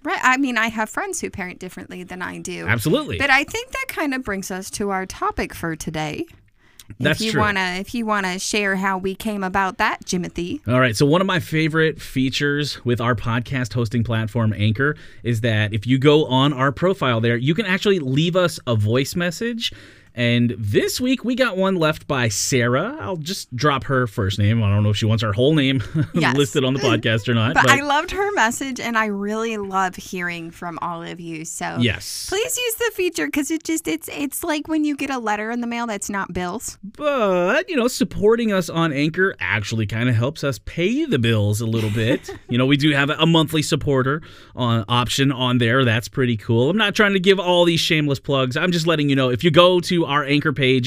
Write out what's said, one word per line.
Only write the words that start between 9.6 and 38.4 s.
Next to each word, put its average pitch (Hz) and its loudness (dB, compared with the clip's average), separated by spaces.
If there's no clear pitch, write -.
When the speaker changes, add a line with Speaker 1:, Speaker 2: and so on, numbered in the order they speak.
Speaker 1:
that, 220 -2
Jimothy. 180 -6
Speaker 2:
All 127 2
right. 127 4
So 147 4
one 165 4
of 196 2
my 185 0
favorite 160 0
features 143 -2
with 120 2
our 120 2
podcast 123 -4
hosting 117 0
platform, 110 0
Anchor, 110 0
is 113 -2
that 107 2
if 110 -4
you 127 4
go 147 6
on 131 2
our 135 0
profile 135 0
there, 117 2
you 131 0
can 220 0
actually 190 2
leave 151 0
us 175 2
a 120 2
voice 113 0
message. 226 -4
And 120 2
this 117 0
week, 254 0
we 247 0
got 233 0
one 190 2
left 156 0
by 123 0
Sarah. 127 0
I'll 196 -6
just 160 -10
drop 139 0
her 127 0
first 101 -2
name. 110 4
I 104 2
don't 104 4
know 104 4
if 104 2
she 110 0
wants 110 2
her 107 0
whole 127 4
name 135 2
<laughs> - -2
Speaker 1:
Yes. 160 2
Speaker 2:
listed 143 2
on 131 0
the 135 -2
podcast 113 0
or 123 2
not, 113 2
Speaker 1:
But - 4
Speaker 2:
but 254 6
Speaker 1:
I 277 4
loved 294 0
her 403 -2
message, 262 -2
and 233 -4
I 220 0
really 214 -4
love 190 -2
hearing 175 -8
from 170 -10
all 170 -8
of 170 -12
you. 165 -10
So 170 -8
Speaker 2:
Yes. - -2
Speaker 1:
please 403 -4
use 494 -4
the 466 -2
feature, 349 -4
'cause 294 -4
it 320 -4
just, 320 -4
it's, 320 -6
it's 285 -6
like 311 -4
when 311 0
you 294 0
get 277 -6
a 262 -4
letter 214 -4
in 240 -4
the 233 -4
mail 233 -4
that's 208 -6
not 196 -6
Bill's. 180 -6
Speaker 2:
But, 220 0
you 330 -2
know, 240 2
supporting 220 2